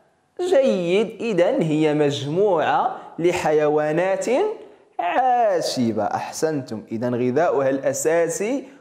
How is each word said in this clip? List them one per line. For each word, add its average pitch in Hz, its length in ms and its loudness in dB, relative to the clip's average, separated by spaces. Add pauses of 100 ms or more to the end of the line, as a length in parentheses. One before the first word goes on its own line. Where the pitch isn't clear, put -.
(520)
جيد، 208 560 2 (140)
إذن 220 420 2
هي 156 320 2
مجموعة 147 1000 0 (220)
لحيوانات 156 1080 2 (720)
عاشبة. 226 1040 0
أحسنتم. 127 800 -4 (100)
إذن 123 220 -4
غذاؤها 135 560 0
الأساسي 165 920 -2 (160)